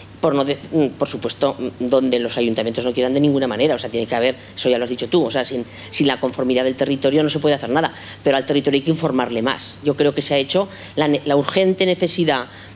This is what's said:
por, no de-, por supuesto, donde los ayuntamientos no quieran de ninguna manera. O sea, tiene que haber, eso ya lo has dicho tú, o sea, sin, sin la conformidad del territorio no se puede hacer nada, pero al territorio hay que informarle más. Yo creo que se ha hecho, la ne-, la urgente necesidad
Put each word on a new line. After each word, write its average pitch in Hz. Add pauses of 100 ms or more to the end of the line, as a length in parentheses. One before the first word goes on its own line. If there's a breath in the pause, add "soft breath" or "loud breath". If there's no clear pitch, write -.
(200 loud breath)
por, 160
no 139
de-, 139 (400)
por 139
supuesto, 131 (240)
donde 127
los 120
ayuntamientos 117
no 123
quieran 127
de 139
ninguna 139
manera. 123
O -
sea, 113
tiene 117
que 127
haber, 123 (200 loud breath)
eso -
ya 123
lo 123
has 117
dicho 120
tú, 165
o 113
sea, 123
sin, 120 (260 loud breath)
sin 147
la 131
conformidad 127
del 131
territorio 135
no 151
se 156
puede 147
hacer 131
nada, 151 (300 loud breath)
pero 139
al 131
territorio 143
hay 131
que 151
informarle 127
más. -
Yo 143
creo 143
que 147
se -
ha 143
hecho, 180 (280 loud breath)
la 156
ne-, 143
la 147
urgente 190
necesidad 170 (280 loud breath)